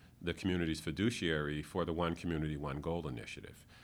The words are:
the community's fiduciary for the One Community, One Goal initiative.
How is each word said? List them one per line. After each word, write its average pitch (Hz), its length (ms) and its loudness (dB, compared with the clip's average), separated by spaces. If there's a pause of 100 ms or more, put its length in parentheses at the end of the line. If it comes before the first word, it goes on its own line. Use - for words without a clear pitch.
(220)
the 85 120 0
community's 85 460 2
fiduciary 78 840 2
for 87 200 -2
the 82 100 0
One 82 220 2
Community, 78 420 0
One 71 220 -4
Goal 82 280 -2
initiative. - 580 -10 (180)